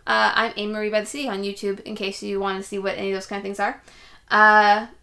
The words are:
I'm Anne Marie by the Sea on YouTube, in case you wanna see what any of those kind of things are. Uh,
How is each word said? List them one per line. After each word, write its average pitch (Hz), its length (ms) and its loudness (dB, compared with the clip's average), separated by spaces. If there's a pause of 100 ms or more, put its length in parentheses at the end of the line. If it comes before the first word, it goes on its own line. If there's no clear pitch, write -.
I'm 220 500 0
Anne 208 160 -6
Marie 214 180 -4
by 214 100 0
the - 60 -6
Sea 285 220 -8
on 196 160 -6
YouTube, 202 360 -6
in 214 140 -12
case 196 280 -8
you 202 180 -4
wanna 196 240 -4
see 202 160 -8
what 190 180 -4
any 196 140 -4
of 196 40 -2
those 190 100 -10
kind 202 120 -10
of 196 60 -10
things 196 160 -8
are. 226 200 -4 (500)
Uh, 214 580 6 (140)